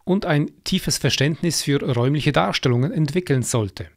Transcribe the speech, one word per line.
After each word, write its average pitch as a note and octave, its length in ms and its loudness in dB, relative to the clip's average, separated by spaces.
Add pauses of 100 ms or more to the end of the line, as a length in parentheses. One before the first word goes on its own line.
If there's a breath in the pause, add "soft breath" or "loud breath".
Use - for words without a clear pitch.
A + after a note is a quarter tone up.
und F#3+ 220 0
ein D3+ 260 0 (140)
tiefes - 320 -2
Verständnis D3 640 0
für C#3 200 0
räumliche C3+ 520 0
Darstellungen D3 580 2
entwickeln D#3 500 0
sollte. G#2 560 -2